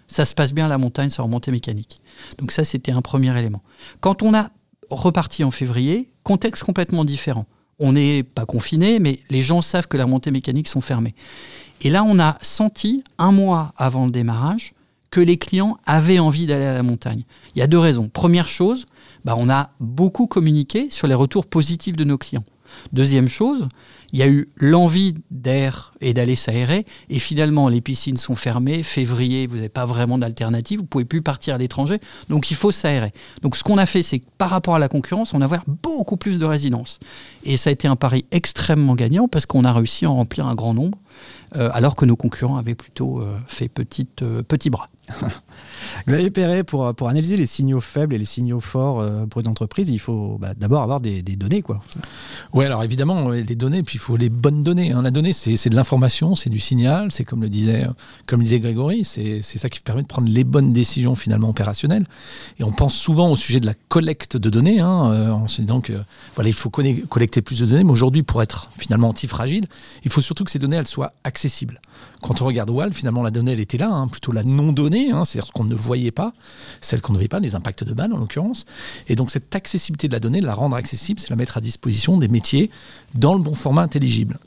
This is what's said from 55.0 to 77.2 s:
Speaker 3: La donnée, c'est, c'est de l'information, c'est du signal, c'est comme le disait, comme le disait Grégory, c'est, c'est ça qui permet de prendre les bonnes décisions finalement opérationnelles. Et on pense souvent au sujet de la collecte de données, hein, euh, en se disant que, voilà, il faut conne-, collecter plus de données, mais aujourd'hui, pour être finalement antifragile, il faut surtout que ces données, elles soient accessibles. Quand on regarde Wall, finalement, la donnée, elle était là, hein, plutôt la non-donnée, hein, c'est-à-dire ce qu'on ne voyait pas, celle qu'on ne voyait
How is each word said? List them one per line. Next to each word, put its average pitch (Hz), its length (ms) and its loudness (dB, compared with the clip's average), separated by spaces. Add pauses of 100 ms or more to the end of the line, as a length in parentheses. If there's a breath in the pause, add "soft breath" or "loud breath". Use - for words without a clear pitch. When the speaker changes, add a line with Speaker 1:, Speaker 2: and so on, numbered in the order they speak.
Speaker 3:
La 127 80 0
donnée, 156 240 2
c'est, 113 220 -2
c'est 120 120 0
de 113 80 4
l'information, 131 580 2
c'est - 140 -4
du 107 100 -2
signal, 131 540 0
c'est 120 120 -6
comme 117 180 -6
le 107 80 -2
disait, 113 360 2 (400 loud breath)
comme 120 140 2
le 117 40 4
disait 117 160 2
Grégory, 135 440 -2
c'est, 107 380 -6
c'est - 160 -10
ça 131 100 -6
qui - 120 -10
permet 123 220 -4
de 139 40 -6
prendre 120 240 0
les 120 120 4
bonnes 135 300 4
décisions 123 420 2
finalement 110 360 0
opérationnelles. 147 560 0 (520 loud breath)
Et 123 60 -4
on 107 80 0
pense 135 220 2
souvent 165 360 2
au 139 60 4
sujet 120 240 0
de 113 60 0
la 107 80 0 (140)
collecte 156 500 0
de 101 100 0
données, 151 320 4
hein, 170 300 2
euh, 110 200 2
en 107 180 0
se - 120 -4
disant 117 220 0
que, 113 100 -8 (420 loud breath)
voilà, 110 140 0
il 107 60 2
faut - 160 -6
conne-, 135 320 0
collecter 117 400 0
plus 117 180 -6
de 120 60 2
données, 147 180 6
mais 160 80 6
aujourd'hui, 131 300 4
pour - 200 0
être - 360 -6
finalement 117 320 2
antifragile, 135 560 -4 (360 loud breath)
il 135 80 -2
faut 147 120 2
surtout 180 220 -4
que 175 60 -6
ces 143 80 -4
données, 139 180 0
elles 147 100 -2
soient - 260 -8 (120)
accessibles. - 560 -6 (420 loud breath)
Quand - 180 -2
on 127 60 0
regarde 117 240 0
Wall, 156 240 0
finalement, 120 280 -2
la 113 80 0
donnée, 120 220 0
elle 110 80 -2
était 104 160 -4
là, 202 140 0
hein, 135 180 -2
plutôt - 240 -6
la 110 100 0
non-donnée, 147 680 2
hein, 170 140 0
c'est-à-dire - 220 -6
ce - 60 -18
qu'on 117 120 -2
ne 113 100 0
voyait 120 360 -2
pas, 202 220 -4 (480 loud breath)
celle - 220 -2
qu'on - 100 -2
ne 98 60 2
voyait 101 100 0